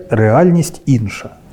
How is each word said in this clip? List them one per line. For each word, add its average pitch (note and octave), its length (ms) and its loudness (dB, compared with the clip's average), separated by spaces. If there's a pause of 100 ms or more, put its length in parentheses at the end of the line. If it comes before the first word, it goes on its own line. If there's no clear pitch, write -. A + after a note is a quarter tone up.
(100)
реальність D3+ 760 2
інша. A2 440 -2 (220)